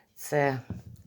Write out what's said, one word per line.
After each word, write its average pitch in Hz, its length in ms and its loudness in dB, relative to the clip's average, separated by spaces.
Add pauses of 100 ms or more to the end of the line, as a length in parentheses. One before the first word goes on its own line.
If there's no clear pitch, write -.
(140)
Це 139 460 2 (460)